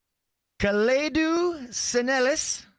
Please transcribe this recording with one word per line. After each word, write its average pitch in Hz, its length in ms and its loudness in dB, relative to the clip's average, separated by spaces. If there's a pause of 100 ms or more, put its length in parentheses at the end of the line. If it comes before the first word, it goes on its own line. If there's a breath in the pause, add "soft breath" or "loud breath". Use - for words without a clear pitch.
(580)
Kalėdų 285 1120 0
senelis, 254 960 -2 (140)